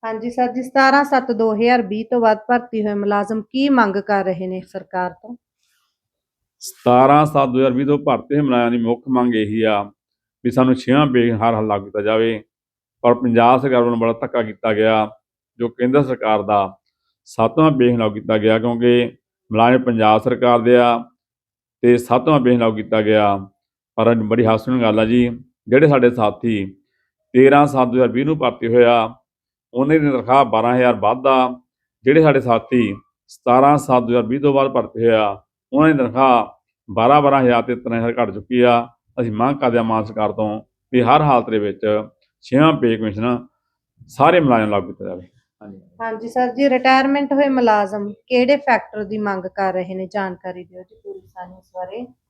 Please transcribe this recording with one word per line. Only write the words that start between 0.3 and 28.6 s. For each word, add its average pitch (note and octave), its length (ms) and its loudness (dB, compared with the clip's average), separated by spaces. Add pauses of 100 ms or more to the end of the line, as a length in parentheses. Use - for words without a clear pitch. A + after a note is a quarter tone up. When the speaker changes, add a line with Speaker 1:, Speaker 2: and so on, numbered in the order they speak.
Speaker 1:
ਜੀ, B3+ 100 -8
ਸਤਾਰਾਂ C4+ 400 2
ਸੱਤ C4 280 -2
ਦੋ A3 240 -2
ਹਜ਼ਾਰ A#3+ 260 2
ਵੀਹ G#3+ 300 -8
ਤੋਂ B3 100 0
ਬਾਅਦ A3 160 2 (100)
ਭਰਤੀ A#3+ 380 -4
ਹੋਏ G#3 80 -4
ਮੁਲਾਜ਼ਮ G3+ 480 -4
ਕੀ C4 300 -4
ਮੰਗ G#3+ 260 2 (100)
ਕਰ G3 180 -2
ਰਹੇ F#3 220 -6
ਨੇ F#3 140 -10
ਸਰਕਾਰ F#3 500 -10
ਤੋਂ? A3 240 -20 (1300)
Speaker 2:
ਸਤਾਰਾਂ C3+ 640 2
ਸੱਤ C#3+ 240 -2
ਦੋ B2 100 -2
ਹਜ਼ਾਰ C3 120 2
ਵੀਹ C3+ 140 -2
ਤੋਂ C#3+ 140 0
ਭਰਤੀ C#3+ 360 -4
ਹੋਏ D3 100 0
ਮੁਲਾਜ਼ਮਾਂ B2 260 0
ਦੀ A#2+ 140 -2
ਮੁੱਖ A#2+ 240 -4
ਮੰਗ B2 260 0
ਇਹੀ G#2+ 280 -2
ਆ G#2 180 0 (600)
ਵੀ B2 80 -2
ਸਾਨੂੰ B2+ 240 2
ਛੇਵਾਂ C3+ 320 0
ਪੇ A#2+ 240 0
ਹਰ A2+ 220 0
ਹਾਲ A2 140 -2
ਲਾਗੂ G2+ 180 -4
ਕੀਤਾ G2+ 160 -8
ਜਾਵੇ, A2 400 -2 (640)
ਪਰ A#2+ 100 4
ਪੰਜਾਬ A#2+ 480 2
ਸਰਕਾਰ B2+ 220 0
ਵੱਲੋਂ A#2+ 140 -2
ਬੜਾ A2+ 240 0
ਧੱਕਾ B2+ 220 -4
ਕੀਤਾ G#2+ 300 -4
ਗਿਆ। A2 340 2 (520)
ਜੋ A#2+ 100 -4
ਕੇਂਦਰ B2+ 340 0
ਸਰਕਾਰ A2 400 -2
ਦਾ G2+ 340 -2 (500)
ਸੱਤਵਾਂ A#2 440 0
ਪੇ B2+ 140 2 (120)
ਲਾਗੂ A2 160 -2
ਕੀਤਾ G#2+ 240 -4
ਗਿਆ, A2 220 2
ਕਿਉਂਕਿ A#2+ 580 0 (340)
ਮੁਲਾਜ਼ਮ A#2+ 320 4
ਪੰਜਾਬ A2 380 2
ਸਰਕਾਰ B2 380 2
ਦੇ A#2+ 180 4
ਆ A#2+ 200 2 (840)
ਤੇ B2 140 6
ਸੱਤਵਾਂ B2+ 420 0
ਪੇ B2 180 2
ਲਾਗੂ A2+ 180 0
ਕੀਤਾ A2 260 -4
ਗਿਆ। G#2 340 2 (640)
ਪਰ A2+ 160 2 (100)
ਬੜੀ A2+ 220 0
ਹਾਸੋਹੀਣ A#2+ 360 0
ਗੱਲ A2 180 2
ਆ A2 60 2
ਜੀ, A#2+ 240 0 (380)
ਜਿਹੜੇ C3+ 200 4
ਸਾਡੇ B2+ 220 4
ਸਾਥੀ G#2+ 560 -4 (680)
ਤੇਰਾਂ C3+ 320 6
ਸੱਤ C3+ 220 -2
ਦੋ A#2 60 -6
ਹਜ਼ਾਰ B2+ 140 2
ਵੀਹ A#2+ 180 -2
ਨੂੰ D#3 120 -2
ਭਰਤੀ A#2+ 300 -4